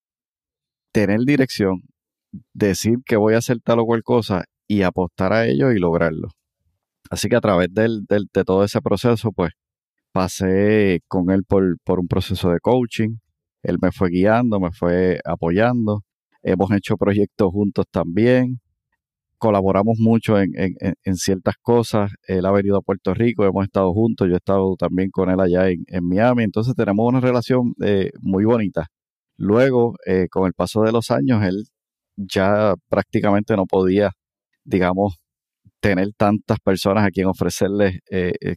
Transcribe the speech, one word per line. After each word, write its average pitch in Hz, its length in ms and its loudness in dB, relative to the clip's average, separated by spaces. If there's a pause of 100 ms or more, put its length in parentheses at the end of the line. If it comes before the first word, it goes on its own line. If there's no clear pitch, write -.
(920)
tener 104 280 0
dirección, 123 640 0 (720)
decir 104 440 0 (100)
que 117 100 0
voy 107 180 4
a 113 40 2
hacer 117 240 -2
tal 117 180 2
o 113 60 0
cual 113 160 0
cosa 107 420 -2 (240)
y 104 140 2
apostar 92 500 -2
a 113 140 0
ello 135 260 2
y 110 60 2
lograrlo. 82 500 0 (840)
Así 92 180 -4
que 117 80 2
a 117 40 2
través 90 320 2
del, 110 340 0
del, 101 260 0
de 95 120 2
todo 95 200 2
ese 104 160 -2
proceso, 113 520 0
pues, 87 200 -2 (600)
pasé 95 960 0
con 92 220 0
él 98 160 0
por, 95 380 2
por 90 160 -2
un 87 80 -4
proceso 92 420 -2
de 85 100 0
coaching. 113 560 -2 (460)
Él 87 200 -2
me 90 100 2
fue 95 180 -2
guiando, 107 500 0
me 90 120 -2
fue 90 520 0
apoyando. 104 800 -2 (400)
Hemos 95 300 0
hecho 101 240 -2
proyectos 101 540 0
juntos 101 400 -2
también. 120 720 0 (800)
Colaboramos 101 600 2
mucho 110 400 2
en, 95 180 0
en, 92 240 -4
en, 92 220 -4
en 95 140 -4
ciertas 95 440 -2
cosas. 110 520 0 (140)
Él 92 200 -2
ha 95 60 2
venido 101 260 2
a 92 40 -4
Puerto 98 300 -4
Rico, 107 320 0
hemos 98 200 0
estado 95 280 0
juntos. 110 360 0
Yo 87 60 2
he 90 40 2
estado 95 380 0
también 90 340 -2
con 92 200 -2
él 92 100 0
allá 92 280 2
en, 90 200 -4
en 90 200 -6
Miami. 117 360 0
Entonces 110 300 -2
tenemos 104 340 0
una 127 120 0
relación, 123 540 0 (100)
eh, 98 260 0 (100)
muy 95 240 0
bonita. 107 420 0 (500)
Luego, 117 600 2 (100)
eh, 92 240 0
con 92 160 0
el 90 80 -2
paso 98 280 -2
de 110 100 2
los 117 180 -2
años, 123 340 0
él 98 200 -2 (520)
ya 101 580 0 (140)
prácticamente 101 680 0
no 95 100 0
podía, 95 460 2 (520)
digamos, 95 520 0 (640)
tener 98 360 0
tantas 104 440 0
personas 98 440 0
a 98 60 0
quien 92 160 -2
ofrecerles, 95 720 0 (120)
eh, 90 300 -2
eh, 92 160 -6